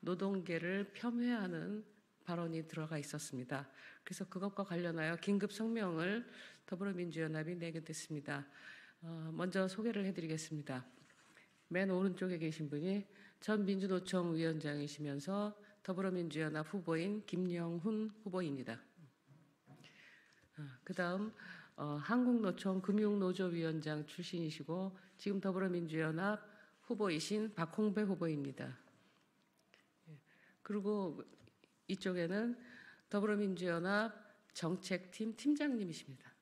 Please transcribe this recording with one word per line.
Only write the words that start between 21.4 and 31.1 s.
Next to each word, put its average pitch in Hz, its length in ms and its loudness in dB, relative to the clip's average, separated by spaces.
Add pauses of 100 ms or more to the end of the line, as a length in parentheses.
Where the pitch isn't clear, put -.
어, 147 240 -2
한국노총 202 840 4
금융노조위원장 180 1200 2
출신이시고 170 920 -4 (220)
지금 196 220 0
더불어민주연합 175 1000 2 (420)
후보이신 202 720 0
박홍배 202 480 2
후보입니다. 143 760 0 (1300)
예. 151 100 -16 (440)
그리고 202 600 0 (680)